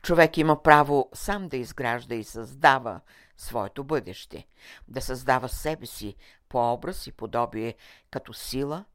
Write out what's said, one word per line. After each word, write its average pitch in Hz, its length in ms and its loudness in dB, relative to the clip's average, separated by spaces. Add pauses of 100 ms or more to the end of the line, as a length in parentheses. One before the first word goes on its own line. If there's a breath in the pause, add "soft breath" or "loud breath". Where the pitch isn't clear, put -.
Човек 165 360 6
има 156 260 4
право 147 500 6
сам 196 340 -6
да 139 100 -6
изгражда 120 580 -6
и 110 80 -6
създава 127 800 0 (360 soft breath)
своето 117 460 -8
бъдеще, 120 640 -8 (400 loud breath)
да 131 140 -8
създава 127 480 -2
себе 151 360 -6
си 104 300 -12 (340 soft breath)
по 120 240 0
образ - 340 -8
и - 40 -16
подобие 113 640 -4 (360 soft breath)
като 123 220 -10
сила 143 600 -8